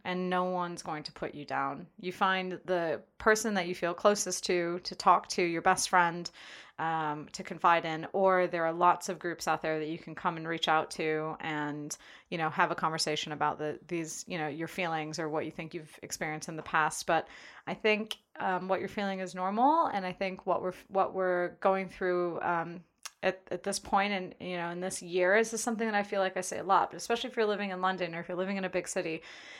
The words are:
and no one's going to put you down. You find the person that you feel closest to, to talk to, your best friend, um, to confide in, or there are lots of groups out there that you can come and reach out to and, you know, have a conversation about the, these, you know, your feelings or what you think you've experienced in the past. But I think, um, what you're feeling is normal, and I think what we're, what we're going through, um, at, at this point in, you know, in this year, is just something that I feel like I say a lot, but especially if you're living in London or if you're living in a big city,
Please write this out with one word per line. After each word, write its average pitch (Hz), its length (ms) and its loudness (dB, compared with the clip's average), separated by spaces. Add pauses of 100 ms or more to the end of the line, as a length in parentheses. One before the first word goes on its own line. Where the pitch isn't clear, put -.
and 185 260 -2
no 180 140 2
one's 180 380 -4
going 151 220 -6
to - 80 -12
put - 220 -8
you 143 100 -12
down. 139 420 -4 (140)
You 180 120 -6
find 185 540 0
the 170 340 0 (180)
person 214 360 4
that 180 120 0
you 175 80 -4
feel 175 200 -2
closest 202 500 2
to, 175 400 0
to - 100 -8
talk 175 360 6
to, - 120 0
your 170 200 0
best 185 260 4
friend, 175 420 2 (480)
um, 156 540 -2
to 190 100 -10
confide 170 420 4
in, 160 280 -4
or 185 340 6
there 175 180 0
are 165 80 2
lots 180 360 4
of 180 100 -4
groups 170 300 -4
out 160 120 2
there 156 200 -2
that 151 80 -4
you 160 100 -6
can 160 160 -14
come 170 220 -2
and 160 100 -8
reach 165 220 -2
out 156 240 4
to 156 480 -2
and, 147 560 -4 (340)
you 180 80 -4
know, 160 120 0
have 170 200 2
a 156 60 -4
conversation 156 560 -2
about 151 260 0
the, 151 300 -4
these, 165 400 -6
you 180 100 -4
know, 156 100 -2
your 160 200 -6
feelings 160 500 -4
or 160 100 -2
what 151 160 -2
you 156 60 -6
think 160 240 -10
you've 156 280 -14
experienced 156 460 -6
in 165 60 -8
the 156 80 -8
past. 160 460 0
But 165 180 4 (400)
I 175 80 -4
think, 214 440 0 (200)
um, 185 300 -2
what 185 100 2
you're 190 100 -4
feeling 196 300 -4
is 180 160 -8
normal, 233 520 4
and 190 200 -2
I 180 60 -4
think 185 340 -6
what - 160 2
we're, 185 100 -2 (160)
what 190 240 2
we're 180 480 0
going 190 280 2
through, 180 540 0
um, 170 420 -2 (400)
at, 190 160 0 (120)
at 180 100 -4
this 196 160 -2
point 202 340 2
in, 185 220 -4 (100)
you 180 120 -4
know, 170 140 -4
in 175 100 -6
this 185 200 -6
year, 180 360 4
is 220 160 4
just 220 100 -4
something 226 240 -2
that 220 80 0
I 202 80 4
feel 202 180 -2
like 185 160 0
I 185 40 -2
say - 180 -6
a - 60 -6
lot, 185 260 4
but - 60 -12
especially 233 340 -2
if - 60 -16
you're 226 100 4
living 202 240 0
in 185 100 -4
London 180 360 0
or 170 40 -4
if 170 60 -8
you're 180 100 -6
living 190 200 -2
in 190 80 -2
a 185 60 0
big 180 180 -2
city, 165 340 -4 (380)